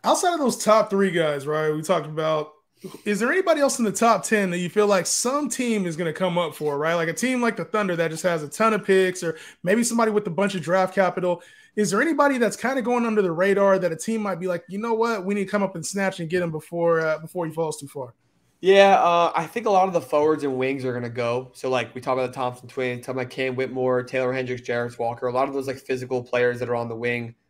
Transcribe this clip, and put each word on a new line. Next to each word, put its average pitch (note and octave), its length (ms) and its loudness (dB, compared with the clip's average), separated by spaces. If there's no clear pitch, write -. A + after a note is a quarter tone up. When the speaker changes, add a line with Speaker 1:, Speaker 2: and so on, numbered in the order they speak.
Speaker 1:
Outside E4 300 4
of E4 60 -2
those C4 240 0
top G#3+ 260 6
three G3 220 2
guys, D3+ 340 0
right, D3+ 260 0
we D#3 120 -2
talked D#3+ 240 0
about, D#3 460 -2
is G#3 160 -2
there A#3+ 120 0
anybody F4+ 280 2
else C#4 180 2
in A#3 80 0
the G3+ 60 2
top A3+ 320 4
ten G3+ 280 2
that F3 80 -2
you F3 100 -2
feel G#3 180 2
like F#3+ 180 4
some C#4 440 -2
team A3+ 360 -2
is E3 120 -6
gonna E3 160 -4
come F3 240 0
up E3 180 -2
for, D3 220 -2
right? D#3+ 160 0
Like E3 160 0
a E3 40 -4
team B3 280 -2
like A#3 160 0
the E3 80 -6
Thunder G3 320 -2
that E3 120 0
just D#3 140 -8
has E3+ 180 0
a D3 60 -8
ton A3 260 2
of G3+ 120 -2
picks, F#3 360 4
or D#3+ 160 -4
maybe G#3+ 200 2
somebody A#3 280 2
with G#3 160 0
a F3+ 40 -6
bunch G3 240 0
of F3+ 60 -4
draft F#3 340 0
capital. F3+ 480 0
Is G3+ 160 2
there G3+ 100 2
anybody C#4+ 360 0
that's G#3+ 180 0
kinda C4 260 -4
going A#3+ 240 0
under G#3+ 160 0
the F3+ 120 0
radar F#3+ 460 2
that F3 120 -2
a D#3+ 60 -8
team A3+ 240 -4
might F#3+ 180 -6
be F3+ 80 -6
like, F3 220 -4
"You F#3 80 -10
know A3+ 160 -2
what? A3 320 0
We G3+ 80 -2
need G3+ 100 -2
to F#3+ 80 -8
come G#3 100 0
up F#3+ 140 -2
and D#3+ 100 -10
snatch F#3+ 360 -4
and E3 80 -6
get F3+ 120 0
him E3+ 100 -4
before, E3 500 0
uh, D#3 180 0
before E3 260 -6
he D#3 60 -6
falls D#3 260 -4
too C#3+ 120 -14
far"? B2+ 240 -12
Speaker 2:
Yeah, G3 400 8
uh, E3+ 340 4
I E3 100 0
think A3 200 -6
a A#3 40 0
lot F#3+ 200 4
of F#3 40 -6
the E3+ 80 2
forwards D3+ 440 2
and C3 120 -2
wings C3 280 -2
are B2+ 80 -2
gonna A#2+ 160 -6
go. A#2+ 440 -4
So, - 160 -6
like, B2 240 0
we B2+ 60 -10
talked B2+ 180 -2
about B2+ 100 -2
the B2+ 80 -8
Thompson B2 340 -6
twins, B2 360 -4
talking C3 140 -6
about B2 100 -6
Cam C3 260 -4
Whitmore, B2+ 480 0
Taylor B2+ 280 -2
Hendricks, B2+ 300 -4
Jarris A#2+ 360 -4
Walker, A#2+ 300 -4
a A#2+ 60 -4
lot C3+ 160 0
of C#3 40 -10
those, C#3 140 -4
like, C3 120 -6
physical B2+ 440 -4
players B2 360 0
that A#2+ 100 -4
are A#2+ 60 0
on A#2 120 -2
the A#2 80 -8
wing A#2 400 -4